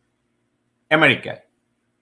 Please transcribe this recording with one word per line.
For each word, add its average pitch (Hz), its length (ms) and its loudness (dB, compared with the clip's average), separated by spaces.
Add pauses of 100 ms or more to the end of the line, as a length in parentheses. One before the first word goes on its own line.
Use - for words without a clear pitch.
(920)
আমেরিকায় 156 480 0 (640)